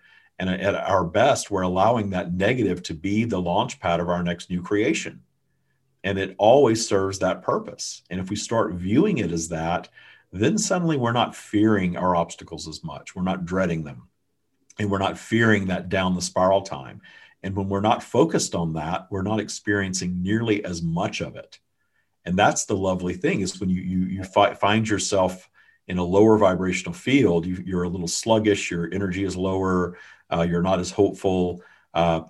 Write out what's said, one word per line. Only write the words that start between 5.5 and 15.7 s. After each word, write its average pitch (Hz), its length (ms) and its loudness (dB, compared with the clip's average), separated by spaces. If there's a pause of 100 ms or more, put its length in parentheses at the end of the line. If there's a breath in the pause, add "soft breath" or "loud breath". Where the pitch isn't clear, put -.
And 98 140 0
it 95 200 -2
always 113 480 6
serves 98 340 0
that 95 220 0
purpose. - 680 -6
And 92 100 -6
if 95 100 -6
we 104 60 -4
start 110 380 -2
viewing 127 440 2
it 87 140 -2
as 82 160 -4
that, 85 400 -4 (440 soft breath)
then 127 260 0
suddenly 170 380 0
we're 117 160 0
not 120 240 0
fearing 101 600 2
our 90 180 2
obstacles 85 540 -6
as 76 160 -12
much. 73 300 -14
We're 92 80 -8
not 92 240 -4
dreading 87 380 -2
them. 65 240 -16 (720)
And 104 120 -2
we're 98 80 0
not 95 200 -2
fearing 110 500 2
that 90 200 -4